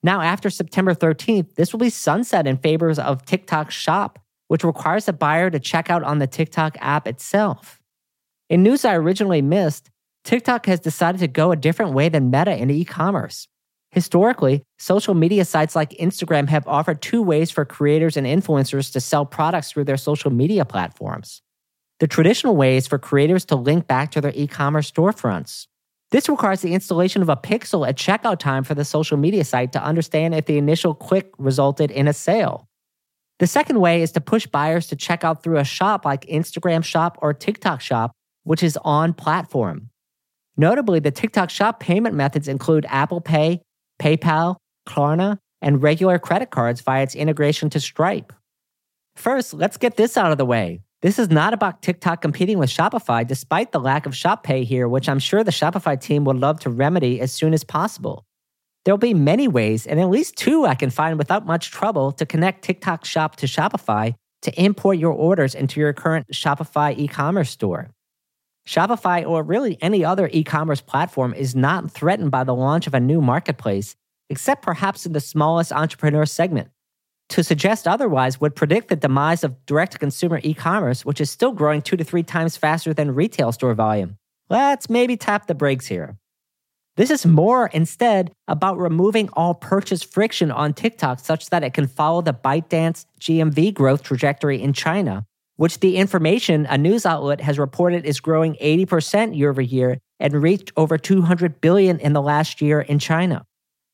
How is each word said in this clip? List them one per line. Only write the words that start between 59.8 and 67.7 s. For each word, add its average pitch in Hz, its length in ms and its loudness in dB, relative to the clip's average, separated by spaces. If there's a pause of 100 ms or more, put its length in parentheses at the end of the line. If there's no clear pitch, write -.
and 151 140 0
at 180 100 2
least 254 280 0
two 302 280 2
I 147 80 2
can 131 160 -2
find 156 280 -2
without 185 280 -2
much 165 240 -2
trouble, 147 440 -2
to 156 120 -6
connect 175 380 -2
TikTok 180 400 -6
Shop 156 320 -4
to - 100 -6
Shopify 120 680 -2 (260)
to - 200 -4
import 196 360 2
your 160 140 0
orders 156 420 2
into 143 280 -4
your 147 100 2
current 160 420 -4
Shopify 147 640 -2
e-commerce 147 520 -2
store. - 400 -6 (760)